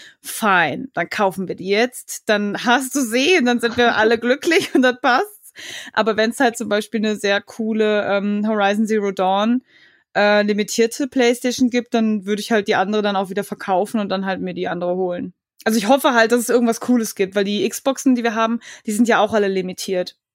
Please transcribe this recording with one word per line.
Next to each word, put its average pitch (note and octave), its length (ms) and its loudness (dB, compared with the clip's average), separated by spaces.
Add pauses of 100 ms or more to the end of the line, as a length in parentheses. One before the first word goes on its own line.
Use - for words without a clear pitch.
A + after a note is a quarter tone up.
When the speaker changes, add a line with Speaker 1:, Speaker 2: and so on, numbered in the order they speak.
(220)
Speaker 1:
"Fein, F3 720 0
dann E3+ 160 -6
kaufen F#3+ 380 -2
wir F3 80 -8
die E3+ 120 -10
jetzt, A3 600 -2
dann G#3 380 -2
hast B3+ 300 0
du C#4+ 60 0
sie B3+ 360 2
und B3+ 80 2
dann B3 140 2
sind A#3 180 -2
wir A#3+ 200 4
alle A3 220 4
Speaker 2:
<laughs> - 0 -
Speaker 1:
glücklich D4+ 540 0
und C#4 80 4
dann B3 180 2
passt's." C#4+ 540 -2 (400)
Aber G#3 240 0
wenn's A3+ 220 0
halt A#3+ 180 2
zum G#3+ 120 -8
Beispiel G#3+ 360 -2
eine G#3+ 120 0
sehr G3+ 240 0
coole, G#3+ 640 0
ähm, G#3 420 -2
Horizon G#3 400 0
Zero G3+ 240 0
Dawn, G3 520 0 (520)
äh, G#3 280 4
limitierte G#3+ 640 0
Playstation B3 640 0
gibt, A#3 240 -4
dann G#3+ 320 0
würde G#3 160 -2
ich - 100 -4
halt G#3 160 0
die G#3 80 2
andere G#3 260 0
dann G3+ 140 -2
auch F#3+ 140 -2
wieder G3 140 -4
verkaufen G3+ 560 -2
und G3+ 100 -4
dann G3 160 -4
halt F#3+ 160 -4
mir F3+ 120 -6
die F3+ 140 -6
andere F3 280 -4
holen. F3+ 380 -6 (300)
Also A3 140 2
ich G3+ 100 0
hoffe C4+ 260 4
halt, A3+ 180 4
dass A#3+ 100 2
es A3 80 -6
irgendwas A#3 300 2
Cooles A#3 360 0
gibt, F#3+ 200 -2
weil G#3 80 2
die G#3 240 0
Xboxen, C4 480 0
die A#3+ 80 -4
wir A3+ 120 -2
haben, A3+ 240 0 (260)
die A3 60 -6
sind G#3 160 2
ja G#3+ 120 4
auch G#3 140 2
alle G#3 140 2
limitiert. F#3 720 -4 (160)